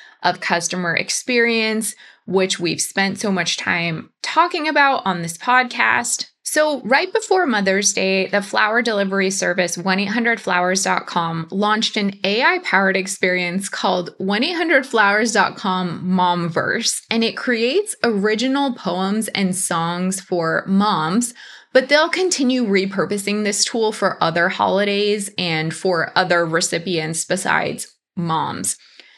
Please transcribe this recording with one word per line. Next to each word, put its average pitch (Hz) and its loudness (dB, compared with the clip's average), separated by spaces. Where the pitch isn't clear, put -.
of 185 0
customer 175 -2
experience, 226 0
which 185 0
we've 170 -2
spent 196 -2
so 202 0
much 175 0
time 170 -2
talking 330 0
about 285 2
on 175 -2
this 170 -8
podcast. 240 0
So 302 0
right 302 2
before 381 2
Mother's 202 2
Day, 190 0
the 202 0
flower 214 0
delivery 196 0
service 180 -2
one 185 0
eight 202 -2
hundred 233 0
flowers 180 0
dot 185 0
com 165 -2
launched 214 0
an 202 -2
A 208 0
I-powered 196 2
experience 185 -2
called 185 -2
one 202 0
eight 349 -4
hundred 330 0
flowers 214 2
dot - 2
com 185 -2
Momverse, 180 0
and 226 2
it 208 -2
creates 254 0
original 240 0
poems 196 -2
and 185 0
songs 175 -2
for 165 -2
moms, 196 2
but 262 4
they'll 311 4
continue 262 0
repurposing 202 0
this 202 0
tool 220 0
for 196 0
other 170 2
holidays 202 0
and 160 -2
for 170 -2
other 170 2
recipients 165 -2
besides - -2
moms. 160 -2